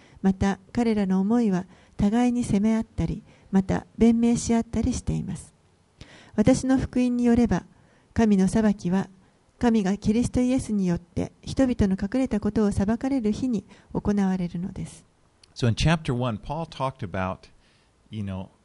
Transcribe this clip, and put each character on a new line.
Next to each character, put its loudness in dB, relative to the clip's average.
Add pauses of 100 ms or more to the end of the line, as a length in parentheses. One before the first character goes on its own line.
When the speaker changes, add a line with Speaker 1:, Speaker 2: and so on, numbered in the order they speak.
(240)
Speaker 1:
ま 4
た -2 (140)
彼 0
ら 0
の 2
思 2
い 2
は -2 (320)
互 2
い 0
に -2
責 0
め 2
合 0
っ -4
た -6
り、 -6 (280)
ま 4
た -4 (120)
弁 6
明 2
し -2
合 2
っ -2
た -4
り -2
し -6
て -6
い -4
ま -8
す。 -18 (800)
私 4
の 2
福 -4
音 0
に 0
よ 4
れ 4
ば、 -2 (500)
神 4
の 4
裁 2
き -6
は、 0 (500)
神 2
が 0
キ 0
リ 0
ス -6
ト 0
イ 2
エ 0
ス -6
に 0
よ 0
っ -4
て -8 (100)
人 0
々 2
の 0
隠 -2
れ 0
た -2
こ -2
と 2
を 2
裁 -2 (120)
か -4
れ -2
る 0
日 -4
に -2 (280)
行 -2
わ 0
れ -4
る -10
の -8
で -10
す。 -20 (500)
Speaker 2:
So 0
in 2
chapter 0
one, -4
Paul -10
talked -8
about, -6 (600)
you -8
know, -8 (160)